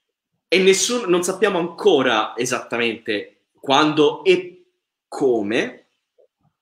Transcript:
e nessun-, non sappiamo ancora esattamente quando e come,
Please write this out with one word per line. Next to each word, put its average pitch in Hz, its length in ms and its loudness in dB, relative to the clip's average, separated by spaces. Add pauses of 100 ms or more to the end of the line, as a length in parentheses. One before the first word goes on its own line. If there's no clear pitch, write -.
(480)
e 175 120 2
nessun-, 190 500 2
non 175 140 2
sappiamo 190 340 -2
ancora 135 800 0
esattamente 117 1080 -6 (120)
quando 151 640 0
e - 420 0 (420)
come, 123 800 -4 (760)